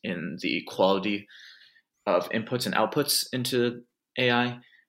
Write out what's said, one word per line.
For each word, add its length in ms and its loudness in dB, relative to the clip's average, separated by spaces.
in 380 -6
the 260 -2
quality 600 2
of 260 2
inputs 340 -2
and 100 -2
outputs 560 0
into 520 -2
A 140 2
I, 280 2